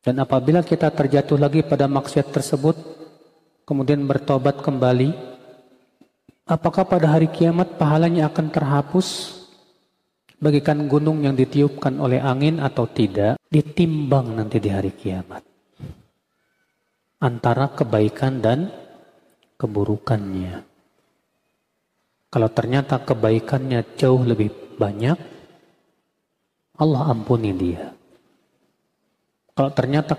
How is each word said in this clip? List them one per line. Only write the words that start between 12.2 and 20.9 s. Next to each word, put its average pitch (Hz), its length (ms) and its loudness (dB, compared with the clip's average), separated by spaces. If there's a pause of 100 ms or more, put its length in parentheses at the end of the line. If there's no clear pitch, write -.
atau 127 280 -2
tidak? 101 500 0 (100)
Ditimbang 147 880 0
nanti 110 240 -2
di 101 80 -2
hari 98 240 -2
kiamat 92 480 -8 (1800)
antara 120 480 0
kebaikan 117 720 -2
dan 131 240 0 (880)
keburukannya. 101 1120 -4 (1600)